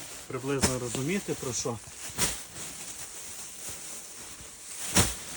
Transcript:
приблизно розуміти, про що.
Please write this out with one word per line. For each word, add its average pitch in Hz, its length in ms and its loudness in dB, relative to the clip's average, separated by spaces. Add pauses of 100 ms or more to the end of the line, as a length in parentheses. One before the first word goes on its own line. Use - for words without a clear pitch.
(260)
приблизно 131 520 4
розуміти, 135 560 2
про 127 180 0
що. 117 260 2 (3500)